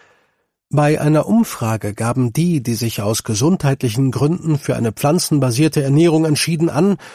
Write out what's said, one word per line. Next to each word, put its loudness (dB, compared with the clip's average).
Bei 0
einer 2
Umfrage -2
gaben -2
die, 0
die -4
sich -4
aus -2
gesundheitlichen 0
Gründen 0
für -4
eine -2
pflanzenbasierte 0
Ernährung 4
entschieden, 0
an, 2